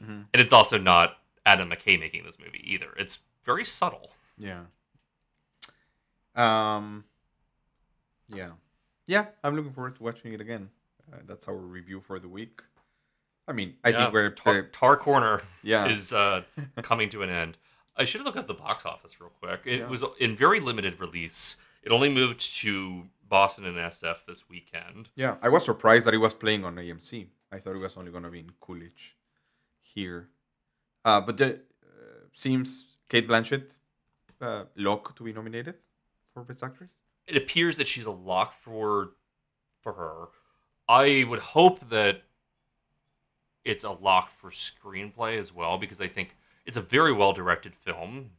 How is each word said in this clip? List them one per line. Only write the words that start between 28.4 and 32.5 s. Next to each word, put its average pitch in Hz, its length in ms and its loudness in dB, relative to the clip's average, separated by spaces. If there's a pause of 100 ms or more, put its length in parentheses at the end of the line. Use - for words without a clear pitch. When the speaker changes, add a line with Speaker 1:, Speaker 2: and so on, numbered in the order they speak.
Speaker 1:
Coolidge - 560 -20 (640)
here. 90 480 -12 (760)
Uh, 107 180 6
but 101 160 -6
the, 131 180 2
uh, - 800 -20
seems - 640 -4 (120)